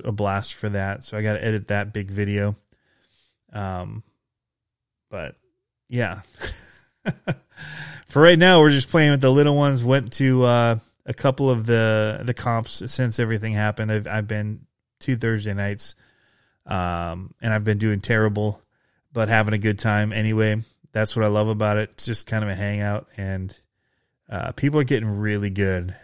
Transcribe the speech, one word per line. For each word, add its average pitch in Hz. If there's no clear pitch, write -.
a 110
blast 101
for -
that. 98
So -
I 107
gotta 107
edit 110
that 104
big 98
video. 101
Um, 98
but 87
yeah, 101
<laughs> -
for 139
right 170
now, 180
we're 151
just 139
playing 156
with 139
the 135
little 143
ones. 139
Went 131
to, 131
uh, 120
a 127
couple 135
of 113
the, 110
the 120
comps 113
since 120
everything 110
happened. 107
I've, 107
I've 104
been 107
two 131
Thursday 110
nights, 101
um, 87
and 113
I've 107
been 104
doing 104
terrible, 107
but 110
having 110
a 107
good 107
time 107
anyway. 110
That's 110
what 113
I 107
love 107
about 107
it. 107
It's -
just 113
kind 110
of 104
a 95
hangout, 104
and, 95
uh, 85
people 147
are 147
getting 113
really 104
good, 92